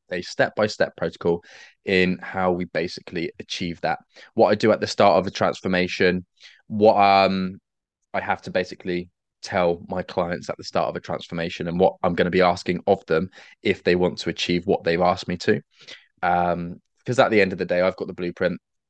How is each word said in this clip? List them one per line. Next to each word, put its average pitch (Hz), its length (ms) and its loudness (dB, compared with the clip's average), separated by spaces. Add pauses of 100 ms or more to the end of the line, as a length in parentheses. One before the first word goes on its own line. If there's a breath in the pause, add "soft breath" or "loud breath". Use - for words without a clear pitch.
(100)
a 90 120 -6
step-by-step - 760 -2
protocol 85 460 -4 (420 loud breath)
in 92 340 2
how 92 340 -4
we 90 140 -4
basically 85 760 -6
achieve - 420 -8
that. 80 180 -4 (340 loud breath)
What 107 140 6
I 107 80 4
do 110 160 4
at - 80 0
the 104 60 -2
start 101 320 4
of 92 100 0
a - 40 -6
transformation, 90 920 0 (420 loud breath)
what, 107 300 4
um, 95 640 4 (520)
I 98 80 -4
have 95 220 -4
to 92 80 -12
basically 90 600 -4 (320)
tell 85 460 -2
my 92 140 -6
clients 87 460 -4
at - 80 -8
the - 80 -16
start - 240 -2
of 90 80 -6
a - 40 -8
transformation 85 680 -8
and 87 100 -4
what 95 240 4
I'm 87 120 0
gonna 87 160 0
be 92 100 2
asking 90 460 0
of 98 180 0
them 82 240 -2 (340 loud breath)
if 98 220 -2
they 90 100 2
want 90 260 0
to 85 100 -4
achieve 87 360 -4
what - 180 0
they've 85 180 0
asked 90 260 0
me 90 80 -4
to. - 240 0 (640 loud breath)
Um, 87 580 -2 (240)
'cause 123 140 0
at 104 120 4
the 107 120 6
end 95 100 2
of 90 60 -6
the 92 80 -4
day, 90 160 0
I've 92 140 0
got 95 100 -6
the 90 80 -10
blueprint. 87 440 -4 (320)